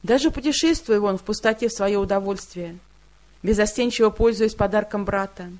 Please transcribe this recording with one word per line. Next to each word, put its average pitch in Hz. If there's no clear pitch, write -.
Даже 269
путешествую 277
вон 196
в -
пустоте 220
в 220
своё 202
удовольствие, 185
беззастенчиво 214
пользуясь 220
подарком 208
брата. 196